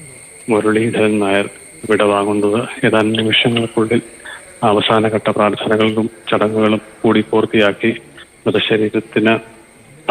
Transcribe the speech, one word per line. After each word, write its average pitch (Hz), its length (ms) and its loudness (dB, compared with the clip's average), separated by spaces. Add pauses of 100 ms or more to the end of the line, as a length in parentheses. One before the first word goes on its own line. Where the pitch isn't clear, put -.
(500)
മുരളീധരൻ 107 720 2
നായർ 101 300 0 (400)
വിടവാങ്ങുന്നത്. 104 960 0
ഏതാനും 110 280 2
നിമിഷങ്ങൾക്കുള്ളിൽ 113 880 0 (640)
അവസാനഘട്ട 110 680 0
പ്രാർത്ഥനകളും 110 800 0 (220)
ചടങ്ങുകളും 107 500 0 (220)
കൂടി 110 180 2
പൂർത്തിയാക്കി 110 800 0 (460)
മൃതശരീരത്തിന് 107 920 0 (720)